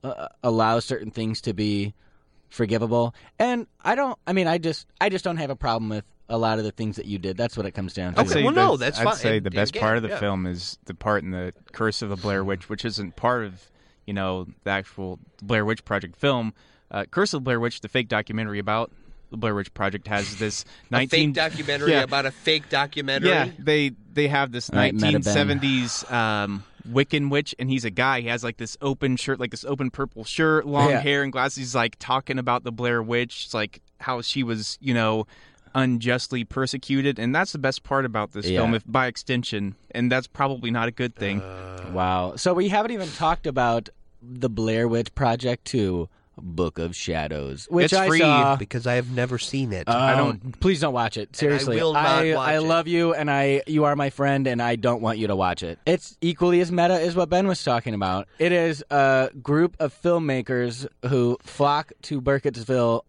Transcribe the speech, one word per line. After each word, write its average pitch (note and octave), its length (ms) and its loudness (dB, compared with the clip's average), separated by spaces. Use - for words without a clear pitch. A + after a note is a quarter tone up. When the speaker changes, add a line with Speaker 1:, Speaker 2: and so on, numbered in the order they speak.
Speaker 1:
uh, - 240 -8
allows A2+ 420 4
certain A2 260 -6
things A2 320 -4
to A2+ 100 -4
be G2+ 420 -2
forgivable. A#2 680 0
And A#3+ 280 0
I G#3 100 2
don't, C4 320 -2
I F3 60 -2
mean, F#3+ 140 2
I E3 120 2
just, E3 280 -4
I F#3+ 80 4
just F#3+ 160 -2
don't E3+ 120 -2
have D3+ 140 -4
a C3+ 60 -6
problem A2+ 340 -2
with G#2+ 140 -6
a A2+ 100 -2
lot A2+ 200 2
of A2 60 -2
the G#2+ 80 -4
things G#2+ 240 -4
that - 100 -10
you G2+ 120 -6
did. F#2 180 -4
That's A#2 200 -2
what G2+ 100 -4
it F#2+ 60 -8
comes F#2+ 220 -8
down F2+ 200 -6
to. G2 60 2
Speaker 2:
I'd - 60 4
Speaker 3:
Okay, - 80 0
Speaker 2:
say - 80 4
Speaker 3:
well, B3+ 100 4
no, F#4 200 4
Speaker 2:
the, B2+ 140 0
Speaker 3:
that's C#3 120 -2
Speaker 2:
I'd A2+ 60 2
Speaker 3:
fine. A#2 120 2
Speaker 2:
say A2+ 220 0
the G2 120 -4
best G2+ 220 0
Speaker 3:
Again, - 100 -4
Speaker 2:
part A2 140 2
of A#2 60 0
the A2 80 -6
Speaker 3:
yeah. G3 80 -4
Speaker 2:
film G2 280 -2
is F2+ 400 -8
the F2+ 80 -12
part G#2 280 0
in F2 80 -8
the F2+ 220 -6
Curse A2 300 -2
of A2 60 -6
the G2 80 -4
Blair G2 260 0
Witch, F#2+ 260 -4
which G#2+ 160 -8
isn't G2+ 320 -6
part A#2+ 280 0
of, F#2 260 -14
you G#2 80 -6
know, F#2+ 320 -2
the G2+ 60 -2
actual F#2+ 480 -6
Blair G#2+ 220 0
Witch A2 200 -2
Project G2 320 -4
film. B2 360 0
Uh, G2+ 140 -4
Curse - 300 0
of D3 60 -2
the B2+ 40 -10
Blair B2 160 2
Witch, A#2+ 200 -2
the G#2 80 -12
fake B2 200 -2
documentary G#2+ 500 -4
about G#2+ 320 -2
the A2 60 -12
Blair A2 180 0
Witch G2+ 200 -4
Project, G2 340 -4
has G2+ 280 -4
this G#2 280 -4
Speaker 3:
<laughs> - 140 -16
A B2 40 -4
Speaker 2:
nineteen D3 380 2
Speaker 3:
fake - 20 -2
documentary D3+ 580 0
Speaker 2:
Yeah. C#3 100 4
Speaker 3:
about C3+ 240 0
a C3+ 60 -2
fake D#3 380 -2
documentary? C#3 600 0
Speaker 2:
Yeah, C#3+ 280 2
they, D3 320 2
they D3 160 2
have C#3 240 2
this A#2+ 180 -6
Speaker 1:
All - 80 0
right, B2+ 160 2
Meta G#2+ 100 0
Ben. D3+ 80 4
Speaker 2:
nineteen C3 200 2
seventies, C3+ 800 0
um, G#2 540 -2
Wiccan C#3+ 400 0
witch, D3 280 -2
and B2+ 120 -4
he's C3 140 0
a A2 60 -2
guy. B2 300 2
He A#2 80 -6
has, A#2 160 -4
like, A#2 140 -6
this A2 220 -10
open C3+ 360 0
shirt, C3+ 240 -4
like, B2 100 -4
this - 140 -12
open C3+ 260 -4
purple A#2+ 320 -8
shirt, D#3 440 2
long C#3+ 240 4
Speaker 1:
Yeah. C3 100 2
Speaker 2:
hair C#3+ 240 0
and C3+ 80 -6
glasses. C3 240 -2
He's, B2+ 180 -8
like, A#2 240 0
talking C3 400 -2
about B2 240 0
the A#2+ 80 -6
Blair A#2+ 320 0
Witch, A#2+ 500 -4
like, G#2+ 280 -4
how B2 240 -4
she C3+ 220 -2
was, A2+ 360 -4
you C3 140 0
know, A2 320 2
unjustly B2 720 0
persecuted, C3+ 760 -2
and A#2 160 0
that's F#3 160 0
the D#3+ 80 -8
best C3 240 -2
part C#3 220 0
about A2 280 -2
this G2 160 -6
Speaker 1:
Yeah. F#2 120 2
Speaker 2:
film, A2+ 140 2
if A2 120 -2
by B2+ 220 0
extension, A2 640 -4
and A#2+ 220 0
that's B2+ 160 0
probably C3 420 -2
not A#2 160 0
a A#2 60 -4
good B2 240 -4
thing. G2+ 260 -2
Speaker 3:
Uh, F#2 500 -12
Speaker 1:
Wow. F#2 440 0
So F3+ 180 2
we F#3 140 2
haven't G#3+ 240 0
even F#3 180 -6
talked E3 380 -2
about A#2+ 400 0
the B2 260 -4
Blair A2+ 380 2
Witch A#2 300 0
Project A#2+ 480 0
two, F#2 440 0
Book F2 400 -2
of E2+ 160 -4
Shadows, D2+ 760 -6
which F3 160 4
Speaker 2:
It's D#3+ 80 2
Speaker 1:
I F#3+ 140 2
Speaker 2:
free. - 100 4
Speaker 1:
saw. C#3+ 380 6
Speaker 3:
Because A#2+ 300 -6
I B2 100 2
have B2 140 -2
never B2 280 -2
seen C3 340 -4
it. F#2 140 -6
Speaker 1:
Oh, A#2 120 0
Speaker 2:
I C3 160 4
don't B2 460 0
Speaker 1:
please F3+ 200 4
don't D3 120 2
watch A#2 240 0
it. G#2 120 -8
Speaker 3:
And - 60 -20
I - 40 -12
Speaker 1:
Seriously, C#3 380 2
Speaker 3:
will D#3 180 2
not D3 120 4
Speaker 1:
I, C#3+ 280 4
Speaker 3:
watch C3 140 0
Speaker 1:
I D3+ 80 2
Speaker 3:
it. D#3 40 2
Speaker 1:
love D#3+ 280 2
you, E3+ 260 2
and D3 160 0
I, C#3 360 2
you D3+ 180 2
are C#3+ 120 4
my C#3 140 0
friend, C#3 360 2
and A#2+ 140 0
I A#2+ 160 2
don't A#2+ 240 2
want A2 180 0
you A2 100 0
to G2 80 2
watch F2+ 260 0
it. E2+ 240 -8
It's - 340 0
equally F3 400 4
as E3+ 100 0
meta F3 220 4
as E3+ 240 2
what E3+ 140 2
Ben F#3 180 4
was F#3 160 -2
talking A#2+ 300 0
about. G2 340 -2
It E3+ 140 2
is E3 380 2
a C3+ 400 4
group D#3 380 2
of D3 220 -2
filmmakers C3 840 0
who B2 340 2
flock C#3+ 500 0
to C#3+ 180 -6
Burkittsville B2 880 2